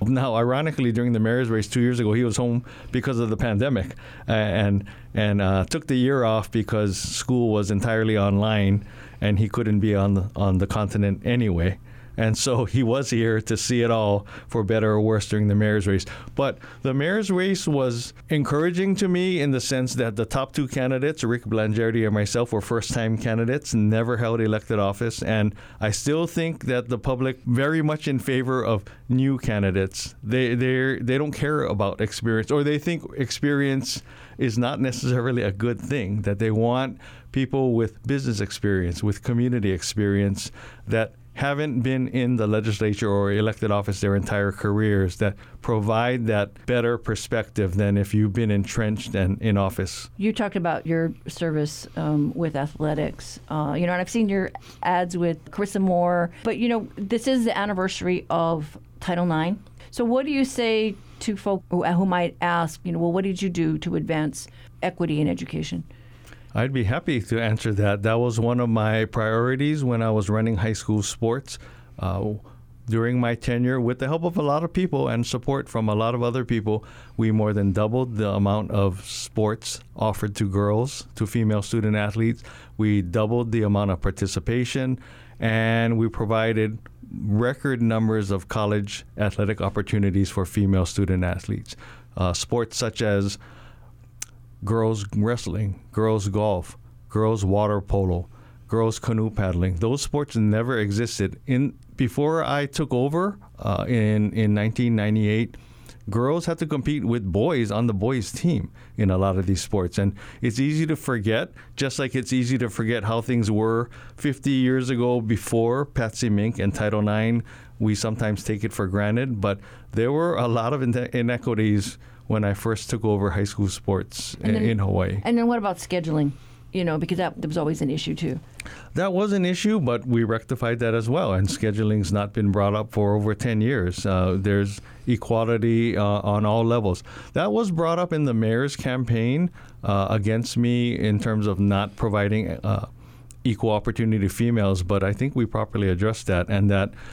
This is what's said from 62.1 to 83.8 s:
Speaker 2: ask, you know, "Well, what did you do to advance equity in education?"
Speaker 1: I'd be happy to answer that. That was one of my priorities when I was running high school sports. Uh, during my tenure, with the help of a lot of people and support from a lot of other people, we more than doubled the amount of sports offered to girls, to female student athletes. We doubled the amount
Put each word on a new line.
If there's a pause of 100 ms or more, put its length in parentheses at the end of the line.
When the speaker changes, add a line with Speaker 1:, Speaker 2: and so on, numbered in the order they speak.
Speaker 2:
ask,
you
know,
"Well,
what
did
you
do
to
advance (340)
equity
in
education?" (680)
Speaker 1:
I'd
be
happy
to
answer
that.
That
was
one
of
my
priorities
when
I
was
running
high
school
sports. (400)
Uh, (540)
during
my
tenure,
with
the
help
of
a
lot
of
people
and
support
from
a
lot
of
other
people, (340)
we
more
than
doubled
the
amount
of
sports (160)
offered
to
girls,
to
female
student
athletes. (360)
We
doubled
the
amount